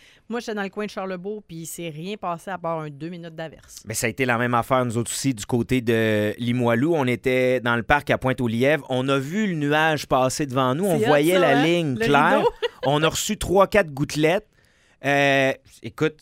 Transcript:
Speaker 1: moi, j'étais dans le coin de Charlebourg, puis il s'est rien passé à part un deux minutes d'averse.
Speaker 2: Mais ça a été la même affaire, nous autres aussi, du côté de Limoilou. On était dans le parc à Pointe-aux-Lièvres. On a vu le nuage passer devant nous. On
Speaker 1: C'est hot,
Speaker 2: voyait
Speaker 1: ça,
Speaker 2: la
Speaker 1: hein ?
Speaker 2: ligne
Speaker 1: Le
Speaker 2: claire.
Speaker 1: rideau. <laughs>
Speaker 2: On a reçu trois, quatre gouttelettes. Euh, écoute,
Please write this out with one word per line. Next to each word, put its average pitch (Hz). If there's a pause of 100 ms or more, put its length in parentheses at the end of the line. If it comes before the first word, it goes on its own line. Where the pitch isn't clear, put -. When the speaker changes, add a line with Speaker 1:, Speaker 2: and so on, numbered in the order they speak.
(300)
Speaker 1:
moi, 233
j'étais 226
dans 208
le 196
coin 208
de 202
Charlebourg, 190
puis 165
il 165
s'est 170
rien 170
passé 175
à 180
part 165
un 156
deux 147
minutes 170
d'averse. -
Speaker 2:
Mais 104
ça 117
a 113
été 131
la 123
même 120
affaire, 127
nous 113
autres 120
aussi, 135
du 101
côté 123
de 110
Limoilou. 120
On 139
était 127
dans 120
le 113
parc 143
à 120
Pointe-aux-Lièvres. 127
On 127
a 139
vu 170
le 180
nuage 151
passer 131
devant 131
nous. 180
On 170
Speaker 1:
C'est -
hot, 143
Speaker 2:
voyait 151
Speaker 1:
ça, 190
Speaker 2:
la 143
Speaker 1:
hein ? 147
Speaker 2:
ligne 165
Speaker 1:
Le -
Speaker 2:
claire. 156
Speaker 1:
rideau. 453 (180)
<laughs> -
Speaker 2:
On 147
a 160
reçu -
trois, 185
quatre 190
gouttelettes. 151 (560)
Euh, 139 (300)
écoute, 151